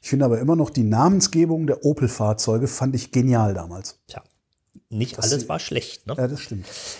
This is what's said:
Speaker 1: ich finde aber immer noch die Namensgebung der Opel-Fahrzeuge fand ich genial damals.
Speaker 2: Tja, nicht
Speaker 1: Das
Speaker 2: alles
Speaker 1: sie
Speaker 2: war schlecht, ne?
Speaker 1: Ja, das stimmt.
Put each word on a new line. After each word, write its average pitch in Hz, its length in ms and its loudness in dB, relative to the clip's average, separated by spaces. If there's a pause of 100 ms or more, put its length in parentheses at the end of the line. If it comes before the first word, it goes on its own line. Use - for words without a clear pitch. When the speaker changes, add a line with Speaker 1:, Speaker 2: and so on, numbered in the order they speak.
Speaker 1:
ich - 80 -16
finde 139 160 2
aber 117 140 2
immer 143 180 2
noch 151 140 0
die 127 140 2
Namensgebung 165 800 4
der - 180 0
Opel-Fahrzeuge 117 840 0
fand 131 260 -2
ich - 180 -4
genial 120 400 4
damals. 90 540 -10
Speaker 2:
Tja, - 160 -16 (640)
nicht 113 300 -4
Speaker 1:
Das 110 120 0
Speaker 2:
alles 139 120 0
Speaker 1:
sie 113 80 -12
Speaker 2:
war 151 80 -2
schlecht, - 480 -8
ne? 107 100 -6
Speaker 1:
Ja, 127 100 0
das 139 140 -6
stimmt. 98 240 -10 (360)